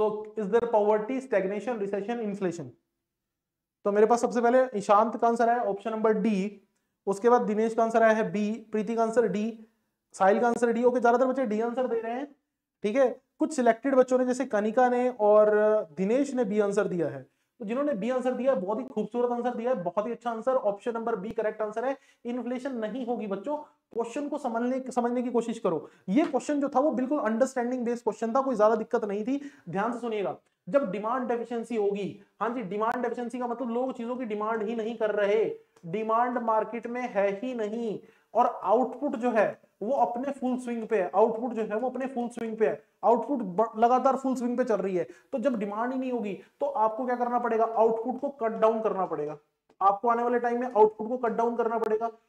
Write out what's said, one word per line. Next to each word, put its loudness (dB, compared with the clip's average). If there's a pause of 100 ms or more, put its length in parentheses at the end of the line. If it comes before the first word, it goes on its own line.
so 2 (280)
is -4
there 2
poverty, 2
stagnation, -2
recession, -4
inflation? -4 (1160)
तो 0
मेरे 6
पास 2
सबसे 0
पहले 4
ईशांत 4
का 2
answer 4
आया 2
option -4
number 2
डी, 0 (420)
उसके 0
बाद 6
दिनेश 0
का 2
answer 2
आया 6
है 0
B, -2 (200)
प्रीति -2
का 0
answer 2
डी, -4 (460)
साहिल 4
का 4
answer 2
D। 0
ओके, 4
ज्यादातर 4
बच्चे 0
डी -2
answer -2
दे -2
रहे -6
हैं, -10 (480)
ठीक -2
है। 6 (300)
कुछ 0
selected 2
बच्चों 4
ने, 2
जैसे 0
कनिका 2
ने 2
और 6 (460)
दिनेश 0
ने 0
बी 0
answer 0
दिया -2
है, -8 (380)
तो -10
जिन्होंने -2
B -4
answer 0
दिया 0
बहुत -2
ही -8
खूबसूरत -2
answer -2
दिया -4
है, 0
बहुत -4
ही -6
अच्छा -6
answer, -2
option -2
number -4
B -8
correct -4
answer -6
है। -2 (280)
Inflation -6
नहीं -6
होगी -4
बच्चों, -6 (360)
question -4
को -6
समझने, -4
समझने 0
की -4
कोशिश -2
करो। -2 (200)
ये 4
question 0
जो 0
था 2
वो 4
बिल्कुल 0
understanding 0
based -4
question -4
था, 4
कोई -2
ज्यादा 6
दिक्कत -2
नहीं -4
थी। -2 (280)
ध्यान -2
से -8
सुनिएगा, -4 (320)
जब 0
demand -4
deficiency -4
होगी, -2 (200)
हाँ -4
जी, -6
demand -2
deficiency -6
का -4
मतलब -6
लोग -2
चीजों -8
की -8
डिमांड -4
ही -4
नहीं -6
कर 0
रहे, 2 (420)
Demand 0
market -2
में -6
है 0 (120)
ही -6
नहीं -4 (360)
और 6
output 0
जो 0
है 2 (220)
वो -2
अपने 0
full -2
swing -6
पे 2
है, -2
Output 2
जो -4
है -4
वो -2
अपने -6
full -6
swing -8
पे 4
है, -4 (220)
Output 2
ब-, -2
लगातार 4
full -2
swing -2
पे 0
चल 2
रही -2
है। 0
तो -10
जब 0
demand -4
ही -4
नहीं -4
होगी -4 (260)
तो -2
आपको 0
क्या -2
करना 0
पड़ेगा? 2
Output 0
को -4
कट -4
down 2
करना 0
पड़ेगा, -6 (440)
आपको 4
आने 2
वाले 0
time 0
में -4
output 4
को -2
cut -2
down 0
करना -2
पड़ेगा। -2 (180)